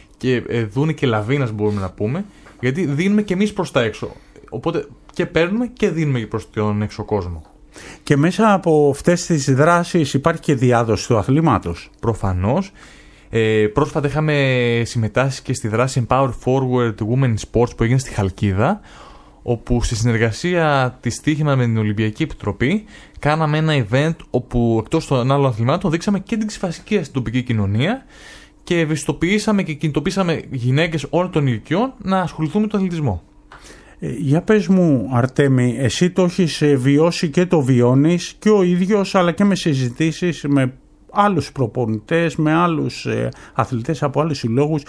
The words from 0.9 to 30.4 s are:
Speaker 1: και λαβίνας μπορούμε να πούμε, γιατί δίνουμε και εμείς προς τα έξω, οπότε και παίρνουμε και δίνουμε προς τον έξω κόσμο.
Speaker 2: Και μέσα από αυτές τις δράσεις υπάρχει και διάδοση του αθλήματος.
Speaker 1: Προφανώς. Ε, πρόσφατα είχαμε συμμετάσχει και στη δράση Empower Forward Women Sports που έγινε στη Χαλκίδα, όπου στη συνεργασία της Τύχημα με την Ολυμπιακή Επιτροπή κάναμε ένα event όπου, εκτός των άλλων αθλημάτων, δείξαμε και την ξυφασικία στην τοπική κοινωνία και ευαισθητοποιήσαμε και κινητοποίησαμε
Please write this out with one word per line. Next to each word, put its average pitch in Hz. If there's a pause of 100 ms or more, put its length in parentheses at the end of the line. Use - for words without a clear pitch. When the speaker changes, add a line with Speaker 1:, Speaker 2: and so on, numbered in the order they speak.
Speaker 1:
και 151
λαβίνας 117
μπορούμε 104
να 95
πούμε, 131 (360)
γιατί 139
δίνουμε 190
και 208
εμείς 208
προς 180
τα 135
έξω, - (400)
οπότε - (260)
και 175
παίρνουμε 190
και 214
δίνουμε 151
προς 107
τον 107
έξω 104
κόσμο. 87 (600)
Speaker 2:
Και 147
μέσα 185
από 156
αυτές 175
τις 139
δράσεις 170
υπάρχει 165
και 151
διάδοση 117
του 120
αθλήματος. 120 (100)
Speaker 1:
Προφανώς. 107 (580)
Ε, 110
πρόσφατα 147
είχαμε 131
συμμετάσχει 120
και 131
στη 117
δράση 123
Empower 131 (140)
Forward 123
Women 120
Sports -
που -
έγινε 117
στη -
Χαλκίδα, 101 (600)
όπου 120
στη -
συνεργασία 123
της -
Τύχημα 151
με 127
την 113
Ολυμπιακή 107
Επιτροπή 156 (340)
κάναμε 151
ένα 156
event 151 (160)
όπου, 120
εκτός 160
των 131
άλλων 139
αθλημάτων, 131
δείξαμε 180
και 208
την 214
ξυφασικία 196
στην 143
τοπική 123
κοινωνία 120 (600)
και 175
ευαισθητοποιήσαμε 170
και 156
κινητοποίησαμε 160